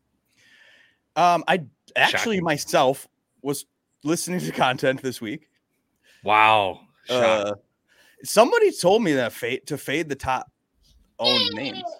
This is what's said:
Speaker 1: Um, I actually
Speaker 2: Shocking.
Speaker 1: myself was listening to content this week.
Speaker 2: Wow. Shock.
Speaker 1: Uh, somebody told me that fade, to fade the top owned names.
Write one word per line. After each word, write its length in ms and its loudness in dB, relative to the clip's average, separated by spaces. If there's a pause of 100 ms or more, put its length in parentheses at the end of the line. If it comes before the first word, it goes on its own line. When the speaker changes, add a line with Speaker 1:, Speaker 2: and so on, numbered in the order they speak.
(1160)
Speaker 1:
Um, 320 4
I 160 0 (320)
actually 420 0
Speaker 2:
Shocking. 60 -2
Speaker 1:
myself 640 0 (340)
was 240 -6 (380)
listening 380 -4
to 100 -6
content 500 -2
this 200 -8
week. 280 -10 (760)
Speaker 2:
Wow. 580 4 (240)
Shock. 420 0
Speaker 1:
Uh, 60 -4 (680)
somebody 480 4
told 300 2
me 120 0
that 200 -2
fade, 340 -8
to 100 -6
fade 320 -6
the 60 -6
top 360 -6 (680)
owned 340 0
names. 300 -8 (160)